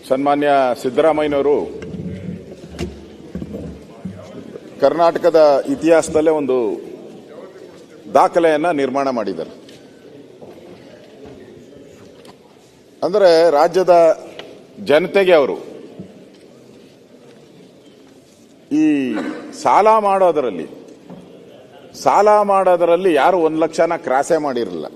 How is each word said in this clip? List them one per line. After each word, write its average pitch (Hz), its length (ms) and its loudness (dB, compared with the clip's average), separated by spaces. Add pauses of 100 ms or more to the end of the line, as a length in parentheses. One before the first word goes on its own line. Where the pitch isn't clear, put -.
ಸನ್ಮಾನ್ಯ 143 400 0 (320)
ಸಿದ್ದರಾಮಯ್ಯನವರು 143 1000 -2 (3000)
ಕರ್ನಾಟಕದ 156 880 4
ಇತಿಹಾಸದಲ್ಲೇ 156 640 2
ಒಂದು 127 500 -2 (1300)
ದಾಖಲೆಯನ್ನ 165 580 2
ನಿರ್ಮಾಣ 135 380 -2
ಮಾಡಿದ್ದಾರೆ. 101 400 -6 (3500)
ಅಂದ್ರೆ, 170 480 4
ರಾಜ್ಯದ 170 720 2 (600)
ಜನತೆಗೆ 180 500 2
ಅವರು 127 220 2 (3250)
ಈ 147 420 0 (500)
ಸಾಲ 151 240 4 (100)
ಮಾಡೋದರಲ್ಲಿ, 165 680 0 (1400)
ಸಾಲ 202 380 4
ಮಾಡೋದರಲ್ಲಿ 185 720 2
ಯಾರು 156 240 2
ಒಂದ್ 156 220 0
ಲಕ್ಷನ 165 380 0
ಕ್ರಾಸೇ 139 400 -2
ಮಾಡಿರಲಿಲ್ಲ. 117 480 -6 (100)